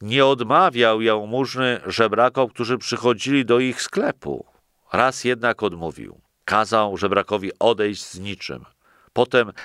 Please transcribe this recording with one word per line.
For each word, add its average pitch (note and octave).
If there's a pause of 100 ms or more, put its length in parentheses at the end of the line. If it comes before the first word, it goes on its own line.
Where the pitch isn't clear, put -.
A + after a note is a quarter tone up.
nie B2+
odmawiał A#2+
jałmużny A#2
żebrakom, A2+
którzy B2
przychodzili B2
do A#2+
ich B2+
sklepu. - (460)
Raz B2
jednak A#2
odmówił. E2 (240)
Kazał G#2+
żebrakowi G2
odejść G#2
z -
niczym. F2+ (480)
Potem A#2+ (120)